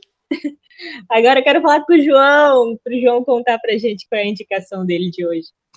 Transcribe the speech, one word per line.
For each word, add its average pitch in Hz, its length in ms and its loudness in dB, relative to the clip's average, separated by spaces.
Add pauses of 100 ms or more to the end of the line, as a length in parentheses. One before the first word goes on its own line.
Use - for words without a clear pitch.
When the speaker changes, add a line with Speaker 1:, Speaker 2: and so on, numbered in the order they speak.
(300)
Speaker 1:
<laughs> 294 300 -12 (500)
Speaker 2:
Agora 233 300 4
eu 254 40 0
quero 294 180 2
falar 294 240 2
com 330 80 2
o 302 100 6
João, 277 800 4
pro 240 160 -6
João 247 240 0
contar 240 360 -2
pra 226 180 -4
gente 208 320 -6
qual 214 100 -4
é 208 60 -2
a - 20 -6
indicação 196 580 -8
dele 175 240 -4
de 175 160 -8
hoje. 165 220 -6 (300)